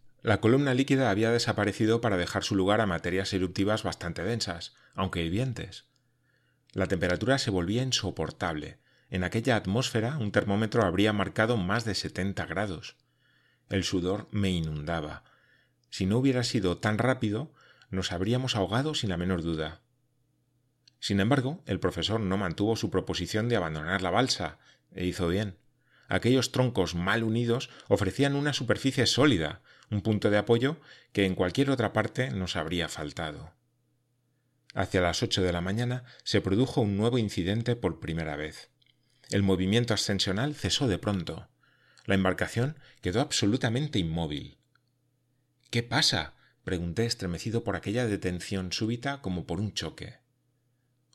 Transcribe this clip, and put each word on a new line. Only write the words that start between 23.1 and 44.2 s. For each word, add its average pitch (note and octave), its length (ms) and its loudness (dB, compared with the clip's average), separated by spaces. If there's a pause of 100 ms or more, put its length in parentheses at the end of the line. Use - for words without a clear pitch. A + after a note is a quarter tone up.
de A#2+ 60 0
abandonar E2+ 480 -2
la F#2 80 0
balsa, G2 480 0 (320)
e F2+ 140 -6
hizo F2+ 240 0
bien. F#2+ 300 -2 (500)
Aquellos A#2+ 420 2
troncos G#2 460 0
mal G2 260 0
unidos A#2 480 0 (180)
ofrecían G#2 460 2
una C#3+ 180 0
superficie C3+ 540 0
sólida, G2 560 4 (280)
un G#2 100 0
punto G#2 300 2
de G#2 80 4
apoyo A#2+ 420 2 (320)
que G2+ 120 4
en F#2 120 2
cualquier G2 340 2
otra A#2 220 2
parte A#2+ 380 0
nos F#2 260 -4
habría E2 320 -2
faltado. D#2 640 -8 (1200)
Hacia F#2+ 280 2
las F2 200 2
ocho - 200 0
de F2+ 100 4
la F2 80 0
mañana A#2+ 440 -2 (200)
se - 160 2
produjo G#2+ 400 2
un G#2 160 2
nuevo A#2 220 2
incidente A2 580 0
por F2 240 -2
primera D#2+ 340 -4
vez. D2+ 360 -8 (600)
El G2+ 120 2
movimiento G2 520 2
ascensional G#2 600 0
cesó - 340 0
de F2+ 100 2
pronto. E2 500 -4 (560)
La - 100 2
embarcación F#2 640 0 (220)
quedó F#2 200 0
absolutamente B2+ 800 0
inmóvil. D#2+ 600 -2 (1120)